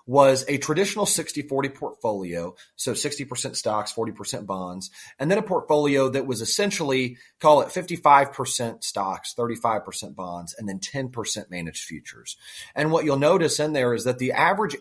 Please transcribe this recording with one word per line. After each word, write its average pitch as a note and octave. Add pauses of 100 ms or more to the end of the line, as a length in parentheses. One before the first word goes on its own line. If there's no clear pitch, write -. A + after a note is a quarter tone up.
was C3+
a C#3+
traditional F#3+
sixty -
forty C3+
portfolio. F#2+ (180)
So -
sixty C#3+
percent B2
stocks, G#2+
forty A2+
percent G2+
bonds, F#2 (300)
and D3
then G3+
a G#3
portfolio D3
that B2+
was A#2+
essentially, C3 (200)
call D3+
it -
fifty-five C#3+
percent A#2+
stocks, F#2+
thirty-five A2+
percent F#2+
bonds, F2
and G#2+
then F#2+
ten C3
percent A2
managed E2+
futures. B1+ (380)
And D#3
what D#3+
you'll C#3+
notice D#3
in D3+
there B2
is A2+
that B2+
the B2+
average E3